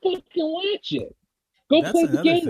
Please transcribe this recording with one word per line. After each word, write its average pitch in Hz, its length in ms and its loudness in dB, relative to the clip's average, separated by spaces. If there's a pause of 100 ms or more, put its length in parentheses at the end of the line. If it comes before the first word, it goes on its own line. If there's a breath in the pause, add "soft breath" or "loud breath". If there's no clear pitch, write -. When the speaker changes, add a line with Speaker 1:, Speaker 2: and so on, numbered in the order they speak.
Speaker 1:
fucking 370 200 -2 (220)
watch 370 460 -6
it. - 220 -6 (560)
Go 311 120 6
Speaker 2:
That's 185 100 -4
Speaker 1:
play 339 140 4
the 302 160 0
Speaker 2:
another 330 180 4
thing. 330 100 -4